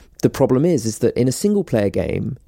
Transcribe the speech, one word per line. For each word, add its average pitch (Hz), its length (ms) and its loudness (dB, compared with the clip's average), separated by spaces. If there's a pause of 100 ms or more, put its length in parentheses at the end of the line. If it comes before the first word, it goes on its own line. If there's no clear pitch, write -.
(200)
The 123 100 2
problem 131 360 2
is, 156 180 0
is 113 140 -4
that - 200 0
in 123 100 2
a 131 40 0
single 202 320 0
player 101 260 0
game, 95 460 -4 (120)